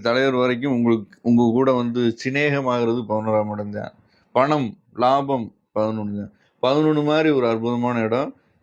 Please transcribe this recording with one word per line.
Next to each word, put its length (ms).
தலைவர் 360
வரைக்கும் 340
உங்களுக்கு, 400
உங்க 300
கூட 220
வந்து 220
சிநேகமாகிறது 880
பதினோராம் 460
இடம் 220
தான். 140
பணம், 340
லாபம் 420
பதினொன்னு 440
தான். 120
பதினொன்னு 480
மாதிரி 280
ஒரு 120
அற்புதமான 460
இடம் 220